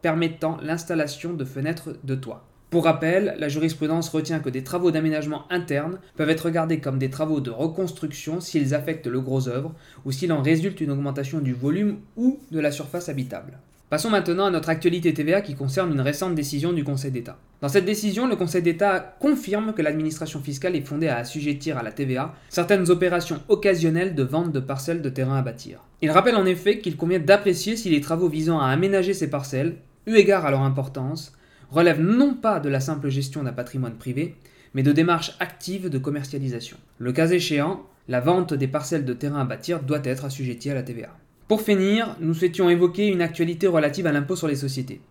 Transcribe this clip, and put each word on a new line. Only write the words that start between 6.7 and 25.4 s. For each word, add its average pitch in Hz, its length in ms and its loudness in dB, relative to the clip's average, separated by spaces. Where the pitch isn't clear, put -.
comme 135 200 -2
des 131 100 0
travaux 151 320 -2
de 120 100 -4
reconstruction 160 880 -4
s'ils 143 340 0
affectent 151 340 -4
le 123 120 -2
gros 127 300 -2
œuvre 143 260 -4
ou 135 80 -4
s'il 170 180 -2
en 147 100 2
résulte 160 380 2
une 147 120 -2
augmentation 139 500 -4
du 131 120 0
volume 175 440 0
ou 254 240 0
de 160 120 -4
la 147 100 2
surface 160 380 -8
habitable. 131 500 -8
Passons 160 200 0
maintenant 185 360 2
à 190 60 2
notre 160 180 0
actualité 165 440 2
T 147 100 -2
V 160 100 2
A 202 80 4
qui 156 120 -8
concerne 139 380 -2
une 143 80 0
récente 170 340 0
décision 151 380 -2
du 151 140 -2
Conseil 139 260 -4
d'État. 120 260 -8
Dans 143 80 -4
cette 180 160 4
décision, 208 420 0
le 214 120 0
Conseil 180 240 0
d'État 175 580 0
confirme 220 540 0
que 175 80 -2
l'administration 156 580 -2
fiscale 147 380 -4
est 135 100 -6
fondée 151 220 -2
à 120 80 0
assujettir 143 600 -4
à 117 60 -4
la 107 80 -8
T 139 140 -4
V 127 100 0
A 151 180 -4
certaines 175 420 4
opérations 175 600 2
occasionnelles 175 640 4
de 139 80 2
vente 156 300 0
de 131 80 -2
parcelles 139 400 -4
de 139 80 -4
terrain 135 260 -2
à 131 60 2